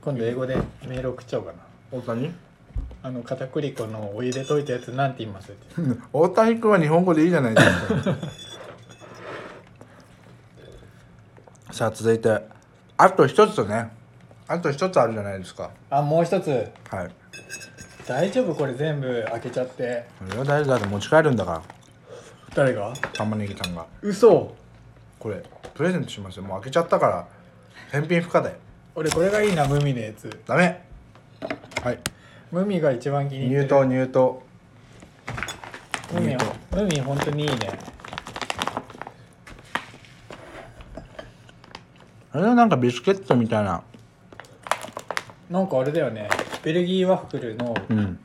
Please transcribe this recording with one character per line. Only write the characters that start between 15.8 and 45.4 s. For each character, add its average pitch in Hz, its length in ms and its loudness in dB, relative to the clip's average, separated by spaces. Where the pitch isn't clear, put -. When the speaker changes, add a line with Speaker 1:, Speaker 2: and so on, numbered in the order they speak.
Speaker 1:
あ、 139 120 2
も 151 200 2
う - 20 4
一 185 160 2
つ。 180 100 -4
Speaker 2:
は 95 140 -6
い。 90 60 -10
Speaker 1:
大 151 240 0
丈 254 120 2
夫？ 170 120 -2
こ 147 100 0
れ 131 80 -4
全 147 280 -2
部 120 280 -2
開 117 120 -6
け 127 80 -8
ち 127 100 -4
ゃ 127 60 -2
っ - 20 -14
て。 120 400 -6
Speaker 2:
そ 98 40 -6
れ 113 60 -4
は 139 60 -2
大 143 200 2
丈 135 60 2
夫 127 40 6
だ 117 40 2
っ - 20 0
て、 101 60 -2
持 101 120 -2
ち - 100 -8
帰 156 140 8
る 151 80 4
ん 123 40 4
だ 98 100 0
か 87 60 -4
ら。 82 100 -4
Speaker 1:
誰 135 180 4
が？ 110 200 -4
Speaker 2:
玉 107 240 -2
ね 104 100 -2
ぎ 98 80 -8
さ 92 160 -6
ん 87 60 -6
が。 82 100 -10
Speaker 1:
嘘。 196 540 6
Speaker 2:
こ 113 100 -8
れ、 92 140 -8
プ 143 80 -2
レ 180 80 2
ゼ 180 60 -2
ン 131 80 -2
ト - 40 -14
し - 120 -14
ま 95 100 -12
す - 60 -16
よ。 95 60 -12
も 95 120 -8
う 95 60 -8
開 127 80 -12
け - 20 -10
ち 156 60 2
ゃ 165 40 4
っ 170 60 -2
た 196 100 4
か 143 100 4
ら。 90 200 0
返 151 160 -2
品 170 140 2
不 - 80 -8
可 160 120 4
だ 127 80 -4
よ。 - 60 -10
Speaker 1:
俺 156 160 0
こ 160 80 0
れ 185 100 4
が 208 140 2
い 208 80 4
い 180 40 2
な、 147 120 2
無 143 120 2
味 143 140 2
の 120 60 -4
や 110 140 -8
つ。 107 340 -14
Speaker 2:
ダ 113 80 0
メ。 175 260 4
は 123 80 -2
い。 113 80 -6
Speaker 1:
無 180 140 0
味 196 160 0
が 151 100 4
一 127 200 -2
番 139 180 -2
気 135 60 -10
に 135 60 -6
入 123 60 -2
っ - 20 0
て 135 60 2
る。 143 40 4
Speaker 2:
入 139 80 2
刀、 139 180 6
入 131 220 2
刀。 131 240 4
Speaker 1:
無 110 80 -4
味、 113 80 0
Speaker 2:
入 127 80 -4
刀。 104 180 -2
Speaker 1:
無 214 60 0
味 151 140 0
ほ 135 120 -4
ん 139 60 -2
と 139 100 -2
に 147 140 -4
い - 20 -2
い 147 40 -2
ね。 131 80 -4
Speaker 2:
あ 139 80 -4
れ 175 60 2
は 247 100 6
な 240 100 8
ん 220 40 4
か 160 80 4
ビ 123 140 4
ス - 120 -8
ケ 190 80 4
ッ 190 120 0
ト 151 120 4
み 117 120 4
た 110 140 2
い 104 40 2
な。 87 180 -2